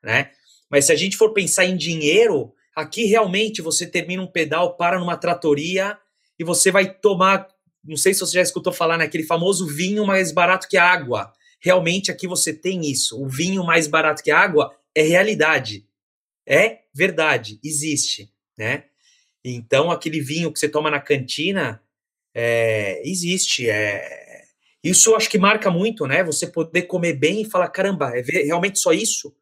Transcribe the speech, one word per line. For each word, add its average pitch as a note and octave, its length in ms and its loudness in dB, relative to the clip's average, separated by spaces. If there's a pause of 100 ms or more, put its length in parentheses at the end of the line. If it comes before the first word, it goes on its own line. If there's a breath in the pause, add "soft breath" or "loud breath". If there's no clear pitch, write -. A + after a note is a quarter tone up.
né? B2+ 300 -2 (360 soft breath)
Mas C#3+ 180 4
se - 60 2
a D#3 40 6
gente F#3+ 200 -4
for G#3+ 180 4
pensar F#3 320 0
em F#3 120 -2
dinheiro, D#3+ 720 0 (240)
aqui D#3 280 -6
realmente G#3 580 0
você D#3+ 240 -4
termina F3+ 380 -6
um F3+ 40 -10
pedal, E3+ 500 -2
para F3 200 0
numa F3 180 -4
tratoria F3 800 -2 (460)
e - 20 -6
você F3 280 2
vai F#3+ 200 2
tomar, F#3+ 560 2 (360)
não D#3 120 -12
sei F#3+ 200 2
se G3 60 -2
você F3+ 160 -2
já F3+ 40 4
escutou F3 320 -2
falar E3 240 0
naquele D#3+ 260 -2
famoso F3 440 0
vinho F#3 360 -2
mais F#3+ 280 2
barato F3+ 360 2
que - 80 -2
a F3 80 6
água. C3 480 0 (280 soft breath)
Realmente F3+ 500 2
aqui F#3 180 -6
você F3 240 -2
tem E3+ 380 -4
isso. C#3 320 -4
O C3+ 80 -6
vinho F3 340 -2
mais E3 220 2
barato D#3 380 0
que D3+ 80 2
a D#3 80 4
água F3+ 360 2 (200)
é D#3 80 4
realidade. D#3 840 2 (600)
É F3 320 2 (120)
verdade, C#3 720 -2
existe, C#3+ 680 -4 (240)
né? A#2+ 280 -4 (600)
Então, B2+ 460 0
aquele D#3+ 280 -4
vinho D3+ 320 -4
que - 80 -8
você D3+ 80 0
toma D3+ 220 -2
na D3 100 -2
cantina, C#3+ 800 -4 (540)
É, A2+ 760 0
existe, F3 640 -2
é, G#2 720 -4 (400)
isso F#3 280 4
eu A3 60 8
acho G#3+ 120 -2
que - 80 0
marca G3+ 320 4
muito, F#3 380 -2
né? D3+ 160 2
Você E3 240 -4
poder E3 360 -2
comer F3 300 -2
bem D#3 280 0
e G#3+ 80 -8
falar, F3+ 200 0
"Caramba, E3 480 -2
é B2 40 -2
ve-, D3+ 220 -2
realmente F3+ 360 -2
só E3+ 140 0
isso?" - 480 -4